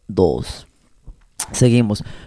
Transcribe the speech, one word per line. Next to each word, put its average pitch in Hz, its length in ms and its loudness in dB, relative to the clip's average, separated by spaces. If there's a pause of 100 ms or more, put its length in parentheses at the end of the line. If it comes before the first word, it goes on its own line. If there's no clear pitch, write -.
dos. 90 600 -2 (840)
Seguimos. 117 540 2 (220)